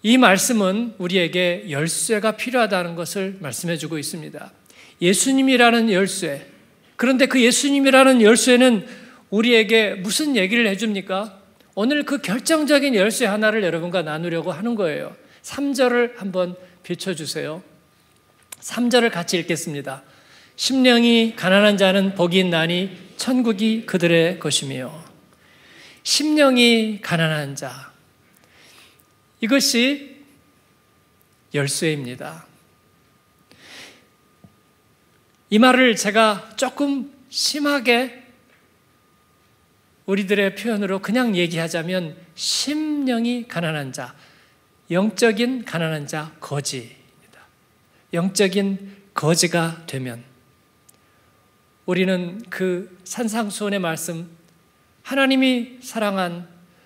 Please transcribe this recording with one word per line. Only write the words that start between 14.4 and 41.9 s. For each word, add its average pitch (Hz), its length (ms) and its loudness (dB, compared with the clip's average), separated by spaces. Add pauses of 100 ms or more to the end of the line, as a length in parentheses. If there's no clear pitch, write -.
하는 208 240 -4
거예요. 151 400 -4 (260)
삼 285 320 -6
절을 240 440 0
한번 180 380 -4 (280)
비춰주세요. 156 800 -8 (1000)
삼 240 300 -2
절을 233 200 4
같이 175 300 -4
읽겠습니다. 147 640 -6 (520)
"심령이 233 800 4
가난한 202 420 4
자는 190 380 2
복이 180 240 2
있나니 175 580 -2 (200)
천국이 220 680 0
그들의 170 540 2
것이며." 135 640 -6 (1000)
심령이 247 1000 2
가난한 156 540 -2
자. 135 360 -14 (1500)
이것이 262 800 0 (1400)
열쇠입니다. 143 920 -4 (3000)
이 208 80 4
말을 254 360 6
제가 208 600 0
조금 269 560 -4 (160)
심하게 262 920 -2 (1800)
우리들의 196 480 0
표현으로 202 440 -4
그냥 226 360 0
얘기하자면, 165 800 -4 (180)